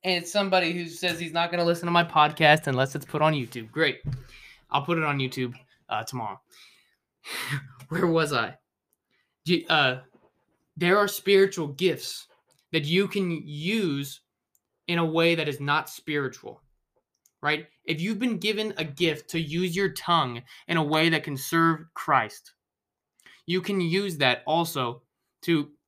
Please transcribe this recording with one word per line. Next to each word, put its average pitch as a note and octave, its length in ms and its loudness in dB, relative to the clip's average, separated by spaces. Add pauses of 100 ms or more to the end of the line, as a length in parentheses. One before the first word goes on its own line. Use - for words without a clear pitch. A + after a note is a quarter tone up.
and F3 220 0
somebody F#3 460 2
who F3 160 -4
says D#3+ 320 -6
he's E3 140 -8
not E3+ 180 0
gonna F3 140 0
listen E3+ 220 0
to E3+ 40 0
my F3 120 6
podcast D3+ 640 6
unless C3+ 280 0
it's C#3+ 100 -6
put D3+ 160 -2
on D#3 120 4
YouTube. A#2 380 -6
Great. D3 300 0 (680)
I'll C#3+ 160 0
put E3+ 120 0
it D#3+ 60 0
on C#3+ 160 0
YouTube, C3 340 -4 (360)
uh, G#2+ 140 -4
tomorrow. G#2+ 360 -8 (720)
<laughs> - 800 -12
Where F3 180 0
was D#3+ 260 2
I? A2+ 240 -2 (880)
G-, E3 240 0
uh, C#3 280 2 (800)
there F3+ 200 4
are G3+ 100 4
spiritual F#3+ 600 2
gifts C#3+ 600 -4 (440)
that D#3 140 -2
you F#3 220 2
can F3 380 -2
use D3 760 -4 (680)
in E3+ 120 0
a E3 60 2
way E3 300 4
that D#3 120 -2
is C3 120 -4
not D3 300 -2
spiritual, - 720 -6 (800)
right? D3+ 260 -2 (180)
If D#3+ 160 -4
you've G3+ 180 -4
been A#3 180 -2
given G#3+ 400 -2
a E3 60 -4
gift D#3 480 -4
to E3 80 -2
use E3 360 -2
your G3 140 0
tongue C#3+ 520 -2 (260)
in E3 100 0
a D#3+ 60 2
way D#3 260 2
that D#3+ 140 0
can C#3+ 140 -6
serve E3 560 2
Christ, - 600 -2 (920)
you F3+ 160 0
can G3 200 -2
use F3 360 0
that B2+ 280 2
also D3+ 580 -2 (400)
to D3+ 260 0 (180)